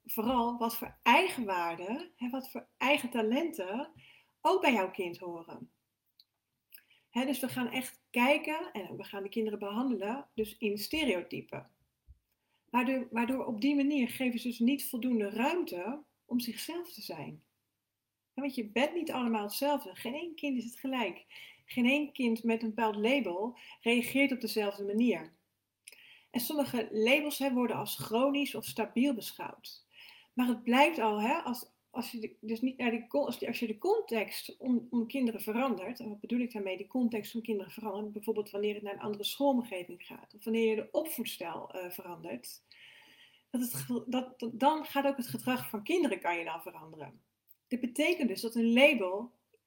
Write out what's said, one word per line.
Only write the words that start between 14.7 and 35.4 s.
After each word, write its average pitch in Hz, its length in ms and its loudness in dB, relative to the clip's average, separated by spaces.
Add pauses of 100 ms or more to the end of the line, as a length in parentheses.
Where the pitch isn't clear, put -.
voldoende 226 420 0
ruimte 247 720 -2 (220)
om 247 160 0
zichzelf 320 520 -6
te 208 100 -16
zijn. 156 400 -10 (920)
Ja, 262 80 -6
want 277 120 -2
je 214 140 -4
bent 294 260 2
niet 330 180 -2
allemaal 226 300 2
hetzelfde. 208 520 0
Geen 240 200 -6
één 320 200 -6
kind 285 220 -2
is 220 80 -2
het 240 120 -10
gelijk. 247 480 -2 (400)
Geen 240 220 2
één 285 260 4
kind 226 300 2
met 226 200 2
een 220 120 -2
bepaald 220 220 2
label 214 640 0 (220)
reageert 247 520 4
op 254 80 -2
dezelfde 202 440 -2
manier. 202 500 2 (960)
En 247 100 -2
sommige 262 520 0
labels, 277 460 4
hè, 269 140 2
worden 240 240 2
als 202 200 -4
chronisch 269 580 0
of 226 100 -8
stabiel 240 500 0
beschouwd. - 720 -10 (460)
Maar 247 140 2
het 233 160 0
blijkt 285 360 6
al, 214 220 2
hè, 240 140 2
als, 247 360 -4 (200)
als 247 200 -6
je 240 100 -8
de, 214 200 -8
dus 220 200 -4
niet 262 160 0
naar 247 140 2
die 226 160 -2
con-, 277 200 2
als, - 200 -4
als 233 120 -4
je 240 80 0
de 214 120 -6
context 285 800 -2
om, 240 320 0
om 233 160 0
kinderen 226 360 0